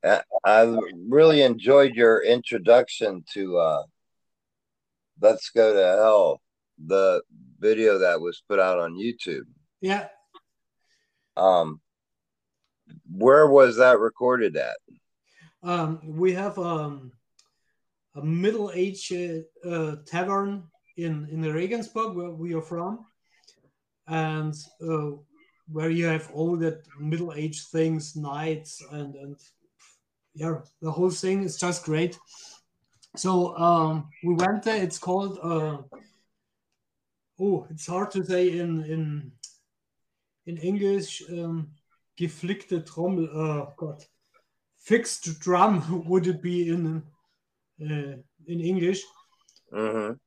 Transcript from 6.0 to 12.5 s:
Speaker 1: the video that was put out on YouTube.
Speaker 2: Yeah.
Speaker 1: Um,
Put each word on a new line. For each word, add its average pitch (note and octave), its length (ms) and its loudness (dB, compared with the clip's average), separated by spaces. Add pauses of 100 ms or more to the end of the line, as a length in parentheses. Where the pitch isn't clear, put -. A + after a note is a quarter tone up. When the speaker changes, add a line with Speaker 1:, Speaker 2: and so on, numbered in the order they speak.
Speaker 1:
the F#2+ 360 2 (360)
video G#2+ 400 4
that F2 220 2
was E2+ 280 -8
put G2+ 120 0
out F#2 180 2
on E2+ 160 -4
YouTube. F#2+ 520 -8 (340)
Speaker 2:
Yeah. G3 280 -4 (1300)
Speaker 1:
Um, E2+ 440 2 (1300)